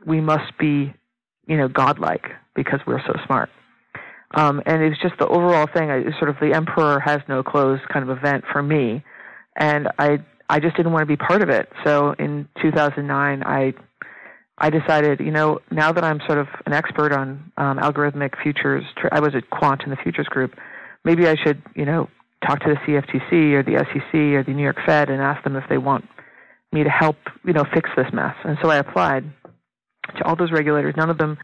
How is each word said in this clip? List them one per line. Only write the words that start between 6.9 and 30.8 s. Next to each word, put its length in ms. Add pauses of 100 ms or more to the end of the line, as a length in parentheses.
has 300
no 160
clothes 340 (120)
kind 120
of 160
event 340
for 80
me. 440 (520)
And 320 (120)
I, 180 (320)
I 80
just 180
didn't 160
want 100
to 40
be 100
part 260
of 60
it. 240 (120)
So 340
in 300 (120)
two 120
thousand 340
nine, 380
I, 280 (840)
I 120
decided, 500
you 100
know, 300 (100)
now 220
that 100
I'm 240
sort 120
of 100 (180)
an 60
expert 400
on, 440
um, 220
algorithmic 640
futures, 420 (120)
tra-, 160
I 80
was 160
at 140
Quant 340
in 60
the 60
futures 300
group, 300 (480)
maybe 240
I 80
should, 260 (140)
you 80
know, 260 (340)
talk 160
to 80
the 160
C 120
F 100
T 140 (100)
C 240
or 80
the 140
S 180
E 60 (100)
C 240
or 80
the 100
New 120
York 200
Fed 240
and 140
ask 220
them 100
if 140
they 100
want 260 (680)
me 100
to 80
help, 260 (280)
you 80
know, 200
fix 240
this 160
mess. 300
And 180
so 100
I 60
applied 480 (960)
to 60
all 120
those 160
regulators. 440